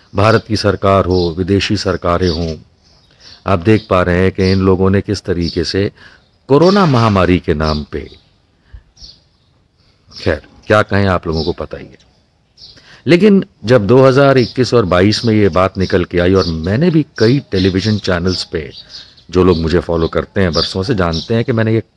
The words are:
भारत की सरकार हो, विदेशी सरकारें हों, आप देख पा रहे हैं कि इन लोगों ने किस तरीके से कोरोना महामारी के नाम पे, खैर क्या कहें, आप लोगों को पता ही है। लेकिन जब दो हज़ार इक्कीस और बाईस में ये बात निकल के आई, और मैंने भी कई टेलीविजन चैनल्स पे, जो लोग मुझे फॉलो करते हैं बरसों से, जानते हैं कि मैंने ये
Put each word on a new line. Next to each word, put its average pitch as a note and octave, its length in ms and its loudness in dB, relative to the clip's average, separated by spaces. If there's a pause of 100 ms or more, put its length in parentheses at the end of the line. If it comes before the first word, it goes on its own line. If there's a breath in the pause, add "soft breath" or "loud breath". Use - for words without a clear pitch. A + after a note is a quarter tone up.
(160 soft breath)
भारत A2 320 2
की A2 80 -4
सरकार G2 500 0
हो, F2 320 0
विदेशी F#2+ 400 -2
सरकारें F2 520 -2
हों, D#2+ 260 -6 (920 soft breath)
आप F#2+ 120 0
देख G#2 300 0
पा F#2 120 2
रहे F2 180 0
हैं F#2+ 120 2
कि F#2+ 200 0
इन F#2+ 80 0
लोगों F#2+ 300 2
ने G2 120 2
किस G2+ 200 -6
तरीके E2+ 420 -4
से F#2+ 280 -4 (560 soft breath)
कोरोना F3+ 380 2
महामारी G2 540 2
के E2 140 -4
नाम D2+ 300 -2
पे, - 260 -12 (2000 soft breath)
खैर D#2+ 200 -2 (260)
क्या G#2+ 140 2
कहें, G2+ 240 0
आप F2 220 -2
लोगों D#2+ 160 -2
को E2+ 80 -4
पता D2 260 -10
ही - 80 -16
है। C2+ 120 -20 (1120 loud breath)
लेकिन F#3+ 360 4 (220)
जब G#2 220 2
दो C3 200 6
हज़ार C3+ 300 4
इक्कीस B2+ 360 -2
और A#2 120 2
बाईस F#2 400 2
में A2 80 2
ये G#2 160 2
बात F#2 280 0
निकल F#2 280 -2
के F2 140 -4
आई, F#2 140 2
और F#2 120 2
मैंने F2+ 440 -2
भी D3+ 160 0 (120)
कई A#2+ 220 2
टेलीविजन F#2+ 580 -2
चैनल्स F2+ 460 -4
पे, D2 280 -10 (600 loud breath)
जो F2+ 120 2
लोग F2+ 140 4
मुझे E2 220 0
फॉलो E2 280 -2
करते E2 340 -4
हैं F2 120 0
बरसों F2+ 300 -4
से, A2 120 -4
जानते E2+ 380 -2
हैं A#2 100 0
कि C3 80 -6
मैंने A2+ 220 0
ये A2 100 -2 (140)